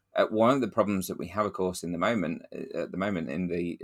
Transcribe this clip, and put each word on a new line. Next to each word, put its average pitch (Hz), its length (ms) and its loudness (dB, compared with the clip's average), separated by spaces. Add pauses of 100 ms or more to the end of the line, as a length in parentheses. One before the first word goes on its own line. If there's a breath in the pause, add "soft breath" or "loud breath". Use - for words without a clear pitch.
(160)
uh, 98 140 6
one 113 240 6
of 135 80 2
the 107 60 0
problems 98 400 2
that 90 100 -6
we 78 100 -8
have, 104 160 -2
of 98 80 -2
course, 92 300 -2
in 87 100 -4
the 82 60 -4
moment, 90 520 0
uh, - 280 -8
at - 140 -4
the 85 40 -6
moment 92 320 0
in 87 200 -2
the, 87 360 -2